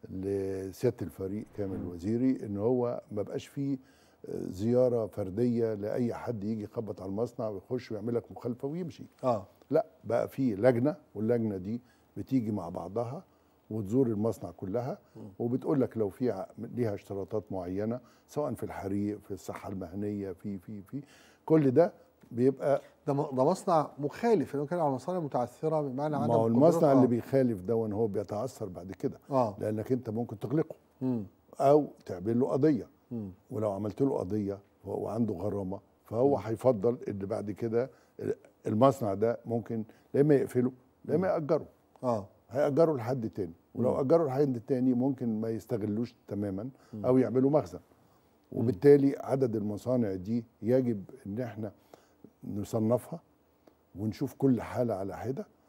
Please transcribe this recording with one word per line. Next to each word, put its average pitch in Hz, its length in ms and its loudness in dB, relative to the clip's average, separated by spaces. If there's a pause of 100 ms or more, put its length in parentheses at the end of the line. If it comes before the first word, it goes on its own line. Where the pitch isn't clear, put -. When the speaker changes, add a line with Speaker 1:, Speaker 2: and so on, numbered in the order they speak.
(100)
Speaker 1:
لسيادة 95 920 -4
الفريق 95 420 -8 (120)
كامل 95 220 -4
Speaker 2:
مم. - 80 -6
Speaker 1:
الوزيري 110 600 -2
إن 101 100 -6
هو 120 460 0 (100)
ما 104 100 -4
بقاش - 240 -6
فيه، 139 320 -4 (500)
آه، 50 220 -8
زيارة 117 560 2
فردية 110 680 -2
لأي 113 400 -2
حد 110 300 -8
يجي 110 180 -4
يخبط 107 400 -8
على 95 60 -8
المصنع 110 400 -4
ويخش 113 440 -8
ويعمل 110 220 -4
لك 110 180 -2
مخالفة 127 360 -6
ويمشي. 170 360 -8 (200)
Speaker 2:
آه. 110 220 2 (240)
Speaker 1:
لا، 151 160 2 (180)
بقى 113 240 0
فيه 127 260 0
لجنة، 120 420 4 (180)
واللجنة 110 420 0
دي 101 240 -6 (360)
بتيجي 110 340 0
مع 95 180 -4
بعضها 98 560 -6 (460)
وتزور 110 360 2
المصنع 107 440 -2
كلها، 120 480 -6 (180)
Speaker 2:
مم. 110 60 -16 (160)
Speaker 1:
وبتقول 131 420 0
لك 113 160 0
لو 107 120 0
في 120 220 -2
ع-، 95 160 -6 (120)
ليها 110 360 -4
اشتراطات 98 560 -6
معينة، 98 500 -4 (280)
سواء 143 260 -4
في - 80 -10
الحريق، 101 580 -4
في - 100 -20
الصحة 98 380 -10
المهنية، 101 640 -6
في، 98 260 -10
في، 104 240 -14
في، 139 200 -12 (440)
كل 156 240 6
ده 147 220 4 (400)
بيبقى 135 500 2 (240)
Speaker 2:
ده 143 60 -2
م-، 139 240 -2
ده 127 80 4
مصنع 170 540 2
مخالف، 147 560 0
لأنه 143 120 -2
كان 175 120 -4
على 151 120 2
مصانع 175 300 -4
متعثرة 151 600 -2
بمعنى 143 360 -2
Speaker 1:
ما 143 60 0
Speaker 2:
عدم 120 100 2
Speaker 1:
هو 113 120 6
Speaker 2:
قدرتها. 113 120 4
Speaker 1:
المصنع 165 360 8
اللي 135 120 10
Speaker 2:
آه. 120 40 6
Speaker 1:
بيخالف 117 540 2
ده 110 120 0
هو 110 320 2
بيتعثر 104 640 -4
بعد 90 240 -12
كده، 131 260 -4 (120)
Speaker 2:
آه. 120 280 2
Speaker 1:
لأنك 107 340 -2
أنت 123 180 -2
ممكن 110 280 -6
تغلقه 139 360 -2 (280)
Speaker 2:
مم. 123 220 -2 (360)
Speaker 1:
أو 143 260 6 (200)
تعمل 104 340 -2
له 135 60 2
قضية. 135 400 2 (240)
Speaker 2:
مم. 110 200 -8 (200)
Speaker 1:
ولو 107 200 -2
عملت 101 320 -4
له 135 160 0
قضية 98 400 -2 (260)
و-، 98 60 -10
وعنده 104 440 -2
غرامة، 98 460 -4 (240)
فهو 127 320 2
Speaker 2:
مم. 92 80 -6
Speaker 1:
هيفضل 117 540 2 (100)
إن 104 100 -6
بعد 101 320 -6
كده 117 400 -2 (760)
المصنع 110 480 2
ده 113 320 0
ممكن 113 380 -4 (300)
لا 127 60 4
إما 147 140 6
يقفله، 127 380 2 (320)
لا 127 100 -2
إما 185 140 2
Speaker 2:
مم. 170 60 2
Speaker 1:
يأجره. 151 320 0 (360)
Speaker 2:
آه. 110 240 -2 (240)
Speaker 1:
هيأجره 147 460 4
لحد 117 340 -4
تاني، 87 220 -6 (220)
ولو 127 200 2
Speaker 2:
مم. - 60 0
Speaker 1:
أجره 160 260 4
لحد 131 400 0
تاني 127 280 2
ممكن 120 460 0
ما 113 100 -2
يستغلوش 110 640 -4 (140)
تمامًا 101 400 -4 (240)
Speaker 2:
مم. 107 140 -4
Speaker 1:
أو 127 120 6
يعملوا 127 320 4
مخزن. 92 280 0 (760)
Speaker 2:
مم. - 60 -4
Speaker 1:
وبالتالي 135 640 6
عدد 127 360 0
المصانع 104 580 0
دي 110 300 -4 (180)
يجب 120 420 2 (220)
إن 104 140 -6
إحنا 107 320 -8 (720)
نصنفها 110 760 -2 (760)
ونشوف 107 360 -4
كل 127 280 2
حالة 107 320 -2
على 95 220 -6
حدة. 135 300 -8 (220)